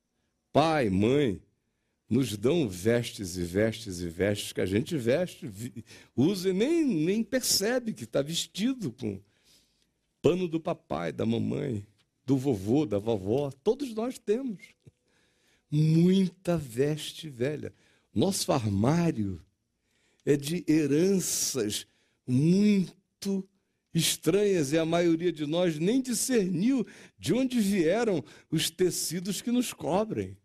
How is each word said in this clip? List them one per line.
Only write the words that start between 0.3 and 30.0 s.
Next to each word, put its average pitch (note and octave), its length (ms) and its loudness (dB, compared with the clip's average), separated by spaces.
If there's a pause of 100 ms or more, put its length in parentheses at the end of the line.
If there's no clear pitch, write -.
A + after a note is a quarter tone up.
Pai, D3 380 2
mãe, A2 500 2 (720)
nos A2 260 0
dão B2+ 320 0
vestes G2 680 -2
e F2+ 80 -2
vestes G2 560 -2
e F2+ 80 -6
vestes F#2+ 440 -2
que - 80 -6
a G#2+ 60 0
gente G#2+ 300 -2
veste, D3 500 -2
vi-, A2+ 380 -12 (320)
usa F3+ 340 2
e - 20 0
nem, D4 320 2
nem G3 380 0
percebe A#3+ 680 -2
que A2+ 140 -12
tá C#3+ 160 0
vestido F3+ 680 -4
com G#2 320 -8 (1000)
pano F3 280 2
do D#3+ 100 -4
papai, D#3+ 540 -6
da A#2 120 -4
mamãe, A2 640 -2 (400)
do C#3 100 2
vovô, B2+ 480 0
da G#2 140 -2
vovó. A2+ 540 -2 (100)
Todos B3+ 320 -2
nós A#3 240 -6
temos A#3 400 -4 (1120)
muita E3+ 840 4
veste D3 720 -4
velha. B2+ 460 -6 (400)
Nosso F3+ 380 2
armário A2 880 2 (840)
é C#3+ 120 4
de D3 300 -4
heranças D3+ 1200 0 (400)
muito F#3+ 1200 0 (460)
estranhas E3+ 800 2
e E3 60 2
a D#3+ 60 2
maioria E3+ 480 2
de D3+ 140 -6
nós E3 320 0
nem G#3 220 2
discerniu A#3 840 0 (320)
de F#2+ 140 -2
onde B3 280 2
vieram G3 640 2 (260)
os D#3+ 200 0
tecidos F3 680 -2
que - 100 -6
nos A#3+ 220 0
cobrem C3+ 720 -2